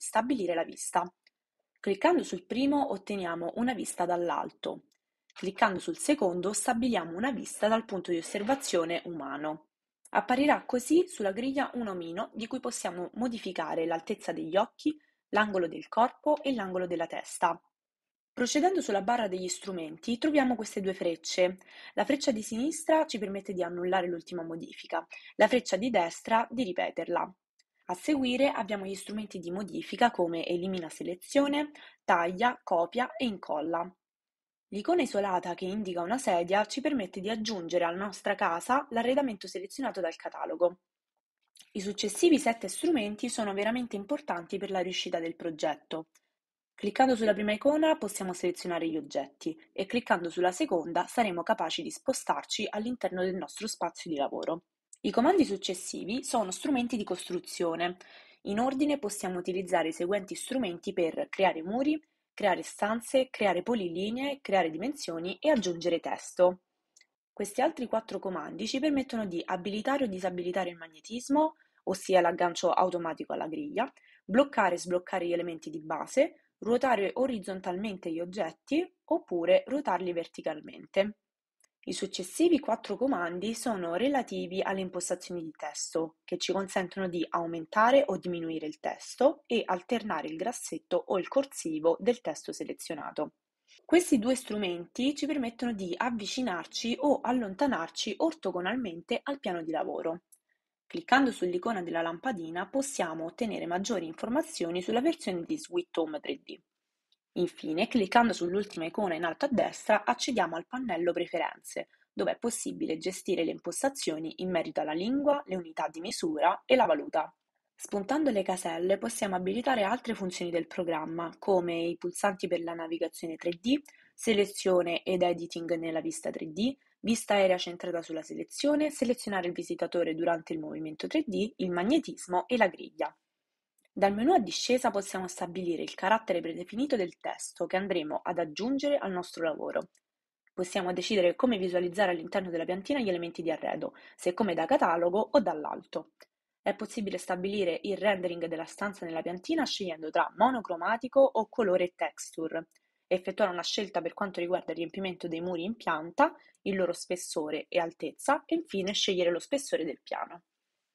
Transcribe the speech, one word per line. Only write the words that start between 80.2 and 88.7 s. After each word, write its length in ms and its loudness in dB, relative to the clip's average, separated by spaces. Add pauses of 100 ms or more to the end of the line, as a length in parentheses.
I 120 -6
successivi 640 2
quattro 380 -2
comandi 580 0
sono 400 -2
relativi 640 0
alle 200 0
impostazioni 600 -4
di 100 -8
testo, 760 -6
che 120 -4
ci 140 -2
consentono 560 -2
di 200 -2
aumentare 760 4
o 120 0
diminuire 500 -4
il 120 -10